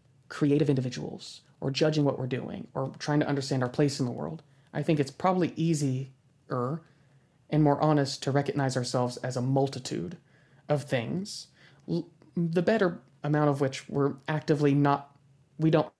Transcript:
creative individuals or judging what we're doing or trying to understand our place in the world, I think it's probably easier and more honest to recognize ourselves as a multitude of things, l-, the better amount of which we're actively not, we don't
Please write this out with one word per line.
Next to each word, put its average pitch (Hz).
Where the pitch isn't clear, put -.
creative 147
individuals -
or 139
judging 151
what 135
we're 131
doing -
or 135
trying 147
to 147
understand 135
our 123
place 143
in 135
the 120
world, 151
I 147
think 156
it's 135
probably 180
easier 139
and 156
more 143
honest 147
to 135
recognize 139
ourselves 123
as 127
a 123
multitude 135
of 143
things, 139
l-, 165
the 170
better 202
amount 147
of 139
which 135
we're 143
actively 147
not, 143
we 160
don't 156